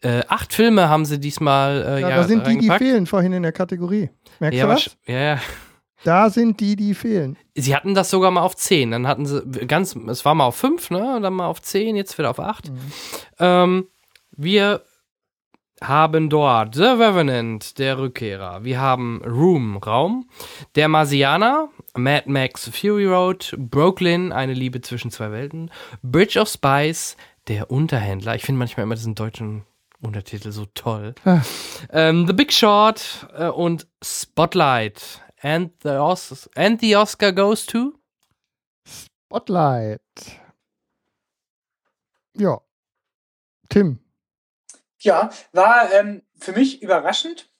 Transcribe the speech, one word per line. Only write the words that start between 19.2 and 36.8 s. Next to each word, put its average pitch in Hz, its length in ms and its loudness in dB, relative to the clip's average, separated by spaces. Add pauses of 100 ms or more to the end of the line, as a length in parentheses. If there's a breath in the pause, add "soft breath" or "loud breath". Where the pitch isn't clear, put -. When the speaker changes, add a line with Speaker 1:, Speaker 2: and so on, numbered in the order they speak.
Speaker 1:
Room, 123 520 2
Raum. 147 520 -2 (460 loud breath)
Der 151 140 4
Marsianer, 156 800 2 (260)
Mad 135 340 0
Max, 131 400 -2
Fury 202 380 0
Road, 185 500 0
Brooklyn, 175 720 0
Eine 131 220 -4
Liebe 127 280 -6
zwischen 120 280 -10
zwei 107 220 -10
Welten, 143 400 -12 (320 loud breath)
Bridge 165 360 2
of 214 100 0
Spies, 143 680 -2 (300 soft breath)
Der 104 240 -6
Unterhändler. 113 640 -2
Ich 113 80 -8
finde 135 160 -2
manchmal 120 240 -4
immer 110 120 -4
diesen 113 200 -8
deutschen 107 480 -10 (400)
Untertitel 104 480 -10
so 104 240 -10
toll. 110 480 -8
Speaker 2:
Ah. 180 180 4 (480 loud breath)
Speaker 1:
Ähm, 160 380 4
The 190 60 2
Big 233 200 2
Short, 214 840 2
äh, 165 120 -4
und 170 400 -2 (160)
Spotlight. 135 1160 -2 (200)
And 165 320 -2 (100)
the 147 60 -4
Os-, 143 640 -4
and 214 260 0